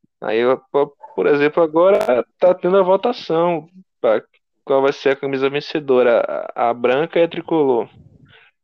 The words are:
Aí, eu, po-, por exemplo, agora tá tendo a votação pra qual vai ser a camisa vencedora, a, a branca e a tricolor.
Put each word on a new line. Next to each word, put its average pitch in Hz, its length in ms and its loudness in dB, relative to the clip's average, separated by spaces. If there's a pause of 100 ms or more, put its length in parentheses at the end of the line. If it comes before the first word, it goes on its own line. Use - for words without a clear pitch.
(200)
Aí, 110 180 -4
eu, 123 220 0 (120)
po-, 143 240 -2 (200)
por - 100 -2
exemplo, 147 360 2
agora 170 640 2 (140)
tá 180 160 4
tendo 180 240 0
a 196 40 4
votação 170 840 -2 (320)
pra 113 220 0 (420)
qual 139 180 0
vai 139 100 2
ser - 180 -2
a 139 60 0
camisa 135 340 -4
vencedora, 135 720 0 (360)
a, 120 140 -2
a 117 40 -4
branca 127 460 -2
e 170 40 4
a 165 40 -2
tricolor. 143 600 -2 (760)